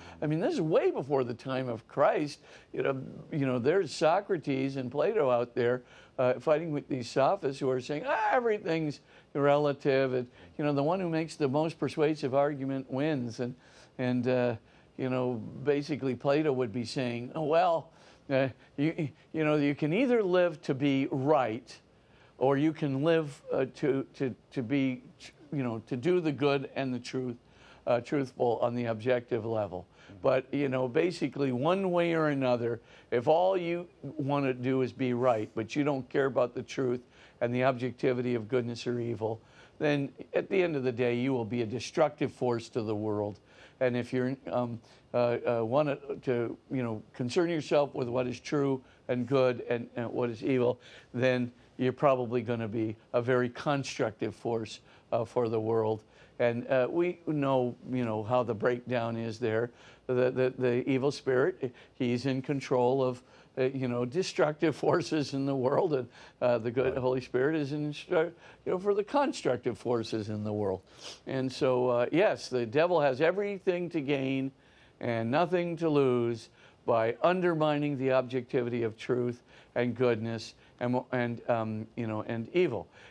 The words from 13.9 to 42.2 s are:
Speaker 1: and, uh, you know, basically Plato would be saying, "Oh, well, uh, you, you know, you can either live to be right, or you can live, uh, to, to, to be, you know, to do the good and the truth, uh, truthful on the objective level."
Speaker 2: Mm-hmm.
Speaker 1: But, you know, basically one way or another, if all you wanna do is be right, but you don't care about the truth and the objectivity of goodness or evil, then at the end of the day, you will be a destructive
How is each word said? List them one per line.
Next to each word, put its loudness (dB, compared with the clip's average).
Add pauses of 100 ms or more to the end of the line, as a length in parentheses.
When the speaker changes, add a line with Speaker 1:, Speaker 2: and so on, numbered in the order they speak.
Speaker 1:
and, 0
uh, 2 (400)
you -4
know, -2 (220)
basically 0
Plato 0
would -2
be -4
saying, -4
"Oh, -4
well, 2 (400)
uh, 2 (280)
you, 0 (240)
you 0
know, 4
you 2
can -2
either 2
live 2
to -2
be 2
right, 0 (640)
or 4
you 2
can -2
live, 0 (100)
uh, 2
to, 0
to, -4 (160)
to -4
be, 0 (500)
you -2
know, -4
to -4
do 2
the 0
good 0
and -2
the -4
truth, -6 (500)
uh, 4
truthful 0
on 0
the -2
objective 0
level." -4
Speaker 2:
Mm-hmm. -20
Speaker 1:
But, 2
you 0
know, 0
basically 0
one 0
way 2
or 2
another, 0 (280)
if 0
all 4
you -4 (160)
wanna -2
do 0
is -2
be -2
right, 2
but -4
you 2
don't -2
care 2
about 0
the -6
truth -2 (400)
and 0
the 2
objectivity 0
of -4
goodness -2
or -2
evil, -4 (380)
then 0 (240)
at 0
the 2
end 0
of -2
the 2
day, 0
you 0
will 0
be -2
a 0
destructive -2